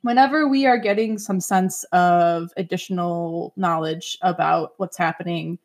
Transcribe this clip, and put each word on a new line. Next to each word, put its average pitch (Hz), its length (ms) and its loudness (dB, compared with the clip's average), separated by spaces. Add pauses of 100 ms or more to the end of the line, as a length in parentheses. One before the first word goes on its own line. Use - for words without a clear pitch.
whenever 262 460 4
we 269 180 2
are 247 120 4
getting 214 400 0
some 196 220 -2
sense 185 420 0 (100)
of 175 640 2
additional 175 1000 -6
knowledge 165 680 -4
about 165 540 0
what's 185 200 -8
happening 170 680 -4